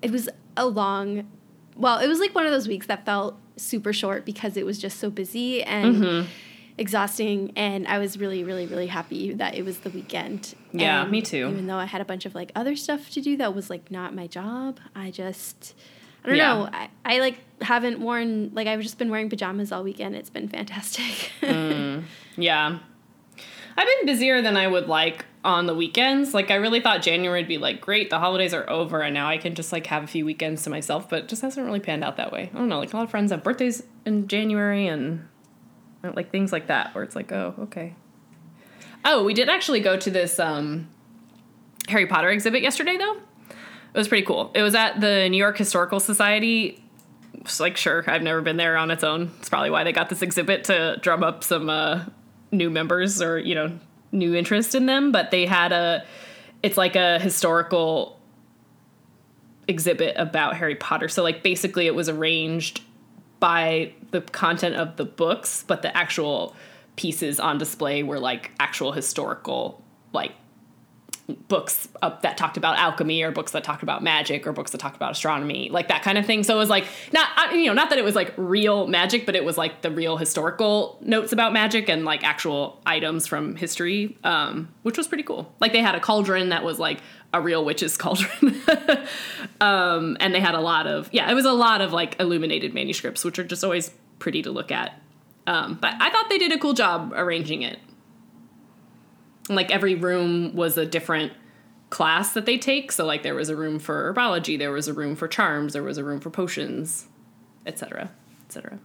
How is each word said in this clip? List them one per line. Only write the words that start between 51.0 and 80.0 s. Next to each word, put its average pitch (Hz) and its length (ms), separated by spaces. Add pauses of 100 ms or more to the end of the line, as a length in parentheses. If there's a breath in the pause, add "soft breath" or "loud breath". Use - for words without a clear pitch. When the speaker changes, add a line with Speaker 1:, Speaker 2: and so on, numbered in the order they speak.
Speaker 2:
drum 165 200
up - 220
some, 156 240
uh, 156 360 (480)
new 170 180
members 180 500
or, 165 200
you 175 160
know, 160 200 (360)
new 175 220
interest 208 420
in 262 100
them. 277 240
But 202 220
they 180 140
had 175 260
a, 170 320 (580 loud breath)
it's 196 140
like 185 180
a 175 240
historical 170 1040 (1500)
exhibit 165 500
about 156 400
Harry 156 200
Potter. 156 320
So, 175 160
like, 165 180
basically 180 440
it 160 80
was 165 140
arranged 160 760 (580)
by 165 520 (200)
the 185 80
content 170 560
of 165 200
the 151 80
books, - 600
but 196 160
the 165 140
actual 147 580 (400 loud breath)
pieces 156 460
on 147 180
display 143 460
were, 143 160
like, 123 400
actual 139 320
historical, - 880 (300)
like, - 200 (1160)
books - 400 (140)
up 170 200
that - 160
talked 156 180
about 160 220
alchemy 160 460
or 160 80
books 160 180
that 156 140
talked 151 180
about 147 180
magic 147 460
or 151 60
books 147 180
that 135 80
talked 139 160
about 135 160
astronomy, 147 600
like, 170 180
that 151 160
kind 196 140
of 202 60
thing. 214 200
So 220 100
it 214 40
was, 214 120
like, 196 160 (260 loud breath)
not, 311 220
I, 320 180
you 339 140
know, 226 60
not 240 180
that 285 80
it 226 60
was, 202 100
like, 185 220
real 202 500
magic, 185 400
but 196 80
it 170 100
was, 160 140
like, 160 240
the 165 80
real 160 280